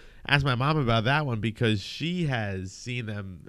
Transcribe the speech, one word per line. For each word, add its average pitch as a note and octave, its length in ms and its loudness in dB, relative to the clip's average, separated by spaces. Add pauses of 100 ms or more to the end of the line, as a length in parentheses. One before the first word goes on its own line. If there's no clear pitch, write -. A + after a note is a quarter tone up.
(280)
ask C#3 160 4
my C3+ 120 4
mom C#3 220 2
about A2+ 260 4
that C#3+ 240 2
one A2+ 140 -2
because A2 380 2
she E3+ 460 -4
has G2+ 460 -2
seen B2 340 -8
them G2+ 440 -8